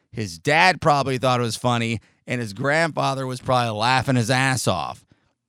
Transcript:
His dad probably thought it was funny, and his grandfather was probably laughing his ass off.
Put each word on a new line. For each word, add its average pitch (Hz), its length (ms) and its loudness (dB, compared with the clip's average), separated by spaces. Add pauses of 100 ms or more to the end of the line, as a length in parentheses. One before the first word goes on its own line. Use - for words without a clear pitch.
(100)
His 95 260 -8
dad 156 420 2
probably 139 380 2
thought 123 220 2
it 123 40 0
was 113 120 -4
funny, 117 440 -2 (280)
and 123 120 -4
his 110 140 -8
grandfather 139 720 -2
was 127 160 -8
probably 120 360 0
laughing 127 380 2
his 117 140 2
ass 131 380 0
off. 78 360 -4 (440)